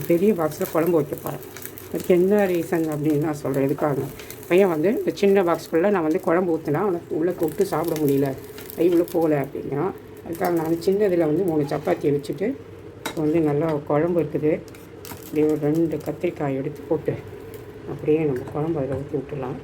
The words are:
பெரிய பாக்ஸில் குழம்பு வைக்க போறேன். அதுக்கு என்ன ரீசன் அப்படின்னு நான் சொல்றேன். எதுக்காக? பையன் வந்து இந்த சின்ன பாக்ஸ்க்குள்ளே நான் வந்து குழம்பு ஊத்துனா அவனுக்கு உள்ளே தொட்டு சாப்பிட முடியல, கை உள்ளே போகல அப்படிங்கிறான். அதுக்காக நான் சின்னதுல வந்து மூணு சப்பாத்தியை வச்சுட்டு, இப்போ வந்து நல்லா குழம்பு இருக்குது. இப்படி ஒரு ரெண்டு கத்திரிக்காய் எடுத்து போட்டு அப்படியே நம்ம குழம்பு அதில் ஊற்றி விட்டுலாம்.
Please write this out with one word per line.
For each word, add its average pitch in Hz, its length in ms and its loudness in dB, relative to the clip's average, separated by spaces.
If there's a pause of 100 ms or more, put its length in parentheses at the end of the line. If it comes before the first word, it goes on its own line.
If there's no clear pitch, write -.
பெரிய 185 260 4
பாக்ஸில் 165 380 -2
குழம்பு 170 240 2
வைக்க 147 280 2
போறேன். 143 160 -8 (500)
அதுக்கு - 240 2
என்ன 190 340 6
ரீசன் 165 460 0
அப்படின்னு 147 240 2
நான் 156 160 0
சொல்றேன். 139 300 0
எதுக்காக? 143 380 0 (460)
பையன் 185 220 6
வந்து 170 280 2
இந்த 359 160 0
சின்ன 196 300 4
பாக்ஸ்க்குள்ளே 170 460 2
நான் 196 120 2
வந்து 160 180 2
குழம்பு 175 380 2
ஊத்துனா 160 160 -2
அவனுக்கு 175 440 -2
உள்ளே 170 220 0
தொட்டு - 260 0
சாப்பிட 160 360 0
முடியல, 139 320 2 (420)
கை 170 140 4
உள்ளே 170 220 4
போகல 156 300 2
அப்படிங்கிறான். 147 500 -4 (380)
அதுக்காக 175 220 -2
நான் 165 240 0
சின்னதுல 190 420 2
வந்து 160 260 2
மூணு 160 200 2
சப்பாத்தியை 151 480 0
வச்சுட்டு, 147 440 -2 (540)
இப்போ 165 120 -4
வந்து 156 180 4
நல்லா 151 340 2 (140)
குழம்பு 160 360 2
இருக்குது. 151 360 0 (680)
இப்படி 151 180 0
ஒரு 151 180 4
ரெண்டு 156 360 2
கத்திரிக்காய் 151 580 -4
எடுத்து 143 260 -6
போட்டு - 320 -2 (760)
அப்படியே 151 300 0
நம்ம 139 200 0 (140)
குழம்பு 156 260 -2
அதில் 135 160 -2
ஊற்றி 143 220 -6
விட்டுலாம். 127 460 -6